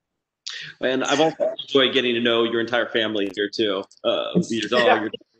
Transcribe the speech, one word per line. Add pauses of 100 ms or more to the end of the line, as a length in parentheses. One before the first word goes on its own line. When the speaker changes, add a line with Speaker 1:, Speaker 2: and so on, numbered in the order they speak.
(800)
Speaker 1:
And
I've
also
enjoyed
getting
to
know
your
entire
family
here
too. (220)
Uh,
Speaker 2:
<laughs>
Speaker 1:
your
dog,
Speaker 2:
Yeah.
Speaker 1:
your, (300)